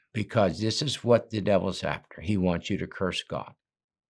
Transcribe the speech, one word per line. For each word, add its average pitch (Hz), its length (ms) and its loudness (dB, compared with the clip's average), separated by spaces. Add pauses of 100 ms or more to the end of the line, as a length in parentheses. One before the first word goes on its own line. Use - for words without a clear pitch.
(140)
because 98 460 2
this 110 220 0
is 139 220 -4
what 120 260 4
the 107 120 -4
devil's 92 420 2
after. - 380 -6
He 98 160 0
wants 90 320 2
you 98 80 0
to - 100 -6
curse - 360 -4
God. - 300 -10 (560)